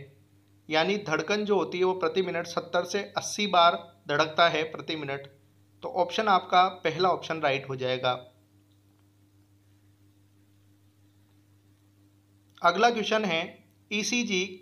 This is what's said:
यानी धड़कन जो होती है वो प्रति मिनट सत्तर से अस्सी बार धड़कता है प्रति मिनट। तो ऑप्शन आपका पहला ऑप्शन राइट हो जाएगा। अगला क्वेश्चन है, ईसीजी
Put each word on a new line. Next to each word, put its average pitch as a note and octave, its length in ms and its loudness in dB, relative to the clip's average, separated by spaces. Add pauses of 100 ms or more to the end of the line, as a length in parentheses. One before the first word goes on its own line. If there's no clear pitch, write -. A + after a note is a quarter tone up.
(680)
यानी E3 300 2
धड़कन D#3+ 460 -2
जो G3+ 100 2
होती E3 220 0
है F3+ 60 2
वो F#3 120 2
प्रति F3 260 -2
मिनट E3+ 260 -4
सत्तर F3 380 -4
से G3+ 160 -4 (160)
अस्सी - 300 -4
बार F3 300 6 (300)
धड़कता D#3 420 2
है D#3 220 -2
प्रति E3 240 -8
मिनट। C#3 320 -8 (560)
तो E3+ 80 -8
ऑप्शन F#3 380 0
आपका F#3 380 4 (160)
पहला E3+ 260 2
ऑप्शन E3 300 -2
राइट C#3 300 0
हो C3+ 60 -6
जाएगा। B2+ 360 -2 (4000)
अगला F#3 280 4
क्वेश्चन G#3+ 360 0
है, E3 400 -4 (260)
ईसीजी G3+ 540 -2 (160)